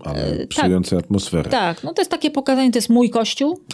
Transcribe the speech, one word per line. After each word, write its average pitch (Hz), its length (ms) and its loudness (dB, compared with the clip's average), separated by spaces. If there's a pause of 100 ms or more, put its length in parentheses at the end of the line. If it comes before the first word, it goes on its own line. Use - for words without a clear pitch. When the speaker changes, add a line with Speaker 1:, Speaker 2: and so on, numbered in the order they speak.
Speaker 1:
ale - 220 -6
Speaker 2:
E, - 120 -4
tak. - 100 -8
Speaker 1:
psujące 92 500 0
atmosferę. 87 520 -2
Speaker 2:
Tak, 185 340 -2
no 330 100 -8
to - 80 0
jest 359 80 -2
takie 320 200 0
pokazanie, 269 420 2
to 240 60 2
jest 220 120 0
mój 240 200 6
kościół, 269 500 0 (140)